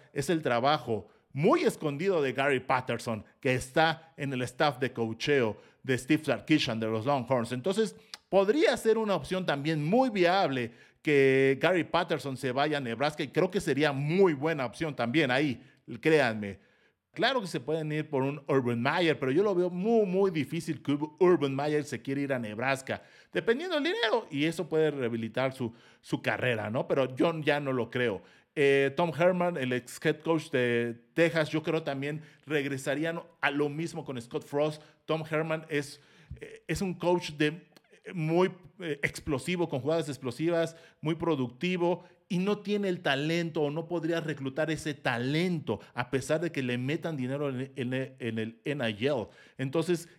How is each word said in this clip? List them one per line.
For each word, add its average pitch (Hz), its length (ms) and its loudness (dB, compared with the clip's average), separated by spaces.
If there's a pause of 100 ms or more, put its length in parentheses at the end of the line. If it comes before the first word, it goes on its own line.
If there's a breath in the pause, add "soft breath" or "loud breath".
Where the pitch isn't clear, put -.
(120)
es 143 160 -2
el 165 140 2
trabajo 123 680 0 (240 soft breath)
muy 247 300 4
escondido 165 580 0
de 127 140 0
Gary 135 260 2
Patterson, 120 640 -2 (160 soft breath)
que 127 140 2
está 160 640 0
en 139 160 -6
el 123 80 -4
staff 135 360 0
de 131 140 -2
coacheo 113 640 0 (260 loud breath)
de 127 140 0
Steve 151 260 0
Sarkisian 127 560 0
de 113 100 -2
los 110 180 -2
Longhorns. 127 460 0
Entonces, 185 440 -2 (320 loud breath)
podría 226 480 4
ser 220 220 2
una 208 160 0
opción 175 320 -2
también 151 360 0
muy 240 280 4
viable 170 640 2 (280 loud breath)
que 135 580 4
Gary 165 260 2
Patterson 147 520 -2
se 127 160 -4
vaya 143 240 0
a 143 60 -4
Nebraska 131 400 -2
y 131 60 -4
creo 170 220 2
que 180 120 -2
sería 147 300 2
muy 156 420 4
buena 139 320 -2
opción 147 280 -6
también 127 360 2
ahí, 135 320 0 (400 loud breath)
créanme. 113 560 4 (560 soft breath)
Claro 233 280 0
que 185 40 -8
se 156 140 -6
pueden 151 320 -4
ir 151 160 -4
por 131 140 0
un 143 260 -4
Urban 120 320 2
Meyer, 156 380 2
pero 131 140 -2
yo 175 100 4
lo 208 120 0
veo 180 140 2
muy, 208 380 2
muy 190 240 2
difícil 156 520 -4
que 139 100 -2
Ur-, 151 260 -4
Urban 147 360 4
Meyer 147 300 -2
se 117 160 -8
quiera 139 220 -4
ir 135 100 -4
a 127 60 0
Nebraska, 117 640 -4 (280 loud breath)
dependiendo 254 440 -2
del 285 100 0
dinero, 381 460 0
y 143 160 0
eso 165 200 -4
puede 156 240 2
rehabilitar 120 640 -2
su, 113 220 -6 (260 loud breath)
su - 220 -6
carrera, 110 480 0
¿no? 143 180 -2
Pero 131 260 0
yo 165 260 0
ya 147 200 0
no 139 140 -4
lo 117 160 -2
creo. 117 320 -2 (320 loud breath)
Eh, 139 420 4
Tom 170 220 2
Herman, 175 380 2
el 127 160 -2
ex - 320 -4
head 156 160 0
coach 160 300 -2
de 120 440 0 (200)
Texas, 160 340 2
yo 156 140 -2
creo 160 200 -2
también 147 400 -6 (220 loud breath)
regresarían 143 800 -2 (180)
a 143 100 2
lo 147 180 0
mismo 160 360 -6
con 135 160 -8
Scott 143 240 -8
Frost. 151 380 -2 (240 loud breath)
Tom 160 220 -2
Herman 160 420 -2
es, 143 300 -4 (400 loud breath)
eh, - 280 -18
es 160 140 -2
un 180 120 -2
coach 175 360 0
de, 151 360 -2 (460)
muy, 175 380 2 (300)
eh, 156 220 -6
explosivo, 165 640 -2
con 139 120 -2
jugadas 151 280 0
explosivas, 160 680 -2 (240 loud breath)
muy 156 140 -2
productivo, 170 920 0 (240 loud breath)
y 175 100 0
no 202 200 0
tiene 202 300 -2
el 180 120 -2
talento 160 640 0
o 143 80 2
no 160 160 -6
podría 165 340 -2
reclutar 151 500 -4
ese 151 240 -4
talento 139 840 -2 (120)
a 123 180 -6
pesar 151 300 0
de 170 100 -2
que 147 120 -4
le 123 160 -2
metan 156 360 -4
dinero 139 360 -4
en, 131 260 -6
en, 131 420 -4
en 113 200 -4
el 113 260 -6
N 143 260 -2
I 107 160 -4
L. 139 220 0 (300 loud breath)
Entonces, 160 500 -2 (100 loud breath)